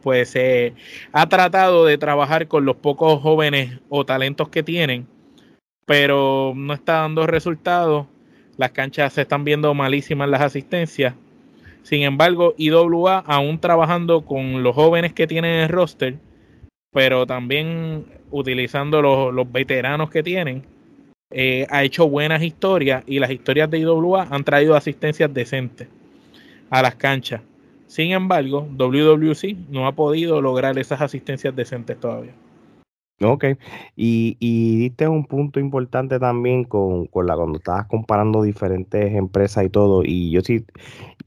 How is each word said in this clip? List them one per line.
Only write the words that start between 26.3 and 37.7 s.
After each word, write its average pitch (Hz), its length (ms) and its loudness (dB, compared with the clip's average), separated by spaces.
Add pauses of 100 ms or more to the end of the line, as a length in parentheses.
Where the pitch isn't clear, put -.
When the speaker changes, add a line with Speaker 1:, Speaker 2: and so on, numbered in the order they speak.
Speaker 1:
a 131 120 4
las 127 120 2
canchas. 131 480 -4 (460)
Sin 165 220 -2
embargo, 160 600 -2
W 131 320 0
W 156 320 6
C 196 200 -8 (140)
no 131 160 -4
ha 135 60 0
podido 156 480 0
lograr 131 360 0
esas 135 240 -6
asistencias 139 540 -6
decentes 120 460 -10
todavía. 117 320 -8 (920)
Speaker 2:
Ok, 123 220 2 (500)
y, 113 460 0
y 113 360 0
diste 123 300 -2
un 156 180 -2
punto 143 360 -4
importante 131 580 -4
también 123 460 0
con, 95 420 -2
con 90 200 -2
la, 85 100 0
cuando 80 220 -4
estabas 95 280 -6